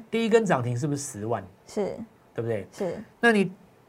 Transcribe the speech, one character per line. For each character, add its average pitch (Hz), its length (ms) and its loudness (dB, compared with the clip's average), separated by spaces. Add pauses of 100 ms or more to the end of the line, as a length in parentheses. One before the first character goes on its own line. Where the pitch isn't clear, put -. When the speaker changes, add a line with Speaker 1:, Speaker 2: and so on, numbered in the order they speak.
(100)
Speaker 1:
第 226 160 0
一 - 20 0
根 226 160 6
涨 160 160 4
停 120 160 -2
是 127 80 -4
不 143 120 0
是 143 40 -4
十 104 260 -8
万？ 107 180 -2 (240)
Speaker 2:
是。 - 280 -4 (380)
Speaker 1:
对 120 80 -4
不 113 60 -2
对？ 101 240 -2
Speaker 2:
是。 190 280 -6 (200)
Speaker 1:
那 233 100 6
你 196 220 4 (360)